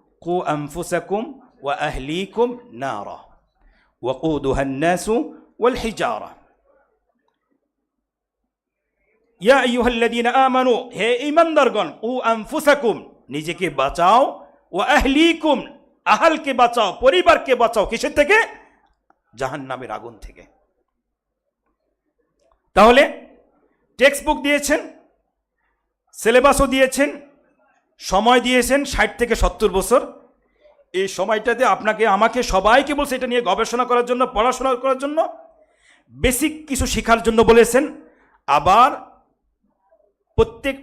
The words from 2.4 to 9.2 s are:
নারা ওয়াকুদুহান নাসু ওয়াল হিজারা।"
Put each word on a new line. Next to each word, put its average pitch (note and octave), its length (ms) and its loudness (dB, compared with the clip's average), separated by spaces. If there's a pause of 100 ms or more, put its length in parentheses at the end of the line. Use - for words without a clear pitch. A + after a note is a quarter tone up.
নারা G#2 600 -12 (720)
ওয়াকুদুহান C3+ 680 -4
নাসু F3+ 680 -4 (220)
ওয়াল A#3 160 0
হিজারা।" A2 540 -6 (3000)